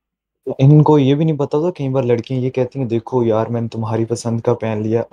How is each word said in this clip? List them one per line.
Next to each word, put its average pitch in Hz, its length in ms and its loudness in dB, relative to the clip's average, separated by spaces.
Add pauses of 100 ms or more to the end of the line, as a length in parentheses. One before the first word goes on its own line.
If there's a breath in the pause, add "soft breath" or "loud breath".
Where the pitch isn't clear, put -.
(600)
इनको 151 400 6
ये 139 160 2
भी 160 100 0
नहीं 156 120 0
पता 147 280 -2
था, 180 60 -2
कई 139 180 -6
बार 131 140 -2
लड़कियां 120 400 -2
ये 127 60 -2
कहती 127 300 -4
हैं, 131 80 -4
"देखो 117 360 -2
यार, 110 240 0
मैंने 117 200 -4
तुम्हारी 113 380 -4
पसंद 113 360 -4
का 123 120 2
पहन 110 300 -4
लिया, 110 300 0